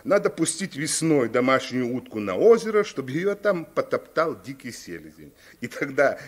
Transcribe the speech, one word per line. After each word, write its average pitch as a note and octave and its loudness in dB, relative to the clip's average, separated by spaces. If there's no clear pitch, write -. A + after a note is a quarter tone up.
надо F#3+ 2
пустить E3 -4
весной D3 2
домашнюю B2+ 0
утку A2 -6
на G2 -2
озеро, G#3+ 4
чтобы C3 -8
ее G3 -2
там F#3+ -2
потоптал C#3 -4
дикий B2+ -14
селезень. D#2 -16
И A#2+ -6
тогда C#3 0